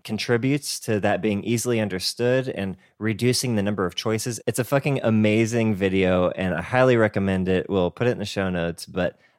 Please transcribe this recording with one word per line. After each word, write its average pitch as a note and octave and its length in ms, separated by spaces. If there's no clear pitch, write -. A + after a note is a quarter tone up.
contributes B2 760
to G#2+ 200
that F#2+ 220
being G#2 220
easily A#2 360
understood A#2+ 720
and F#2+ 260
reducing A2+ 560
the G2+ 80
number G2+ 220
of F2 100
choices. A2 520
It's A2+ 120
a - 40
fucking C#3 400
amazing A2 720
video, F#2 560
and F#2 220
I E2 80
highly B2+ 360
recommend G2 500
it. F#2 220
We'll F2+ 220
put A#2+ 160
it B2 40
in F#2+ 80
the G#2 60
show F#2+ 240
notes, E2+ 360
but, F2+ 320